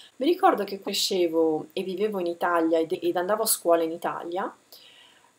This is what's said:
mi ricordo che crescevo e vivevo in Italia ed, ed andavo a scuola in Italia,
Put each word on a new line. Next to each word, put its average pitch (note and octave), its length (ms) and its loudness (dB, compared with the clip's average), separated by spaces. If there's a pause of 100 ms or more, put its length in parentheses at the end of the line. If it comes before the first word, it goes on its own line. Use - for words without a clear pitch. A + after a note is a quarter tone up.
(160)
mi B3+ 100 -2
ricordo E4+ 380 2
che G3 160 -10
crescevo E3 920 0
e F#3+ 100 -4
vivevo F#3+ 360 -4
in F3 80 -2
Italia E3+ 520 2
ed, E3 220 -2
ed E3+ 160 0
andavo G3 280 0
a - 20 -2
scuola E3+ 360 2
in D#3+ 100 -2
Italia, E3+ 600 -6 (840)